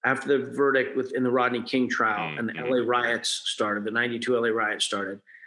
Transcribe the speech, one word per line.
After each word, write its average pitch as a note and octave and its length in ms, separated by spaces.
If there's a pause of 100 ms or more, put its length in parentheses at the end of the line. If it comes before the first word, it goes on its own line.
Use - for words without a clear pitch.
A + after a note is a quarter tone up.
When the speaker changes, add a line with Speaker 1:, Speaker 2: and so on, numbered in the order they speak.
Speaker 1:
after C3 240
the B2 260
verdict C3+ 420
with, B2+ 160
in B2+ 120
the B2 60
Rodney B2 320
King B2+ 260
trial G#2 420
Speaker 2:
Mm-hmm. D2+ 80
Speaker 1:
and A2+ 100
the - 100
L B2 160
A B2 100
riots A#2 640
started, G#2 380
the G#2+ 60
ninety-two A#2 460
L A#2 80
A A2+ 80
riots G#2+ 320
started, G2+ 360 (260)